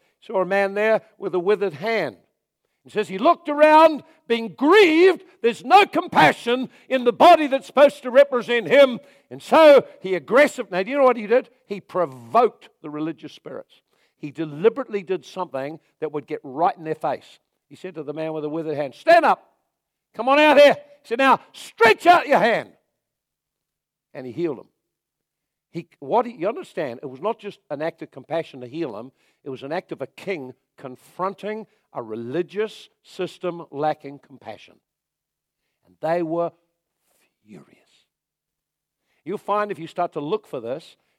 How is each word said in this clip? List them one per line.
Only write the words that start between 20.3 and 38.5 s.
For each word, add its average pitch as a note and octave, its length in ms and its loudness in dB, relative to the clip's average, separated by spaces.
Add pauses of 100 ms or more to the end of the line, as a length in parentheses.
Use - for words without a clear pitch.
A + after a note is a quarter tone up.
out D4+ 180 6
here." C#4+ 180 8
He - 340 -20
said, A#3 80 -6
"Now, C4 240 2 (100)
stretch - 560 0
out E4+ 180 6
your B3+ 140 2
hand." F3 320 0 (1400)
And C#3 120 -16
he B2+ 60 -14
healed C#3+ 280 -6
him. - 100 -20 (1000)
He, E3 160 -14 (120)
what F#3+ 260 -2
he, A#3+ 80 -16
you E3+ 140 -8
understand, E3+ 560 -10
it C3+ 60 -12
was C3 120 -20
not A3 180 -6
just G3+ 200 -18 (100)
an D3 120 -10
act D#3+ 200 -8
of D3+ 100 -18
compassion D3 500 -10
to B2 60 -16
heal B2+ 300 -10
him, B2 140 -16 (320)
it C#3+ 60 -16
was C3 140 -14
an C#3 80 -10
act F3+ 200 -10
of D#3 100 -12
a C3 60 -12
king C#3+ 460 -12 (240)
confronting G3 880 -12 (260)
a C#3+ 80 -10
religious C#3 880 -8 (140)
system E3+ 680 -10
lacking C#3+ 480 -8
compassion. A2 560 -20 (1120)
And F#2 160 -20
they E3+ 220 -2
were E3+ 280 -6 (920)
furious. G2 460 -20 (1300)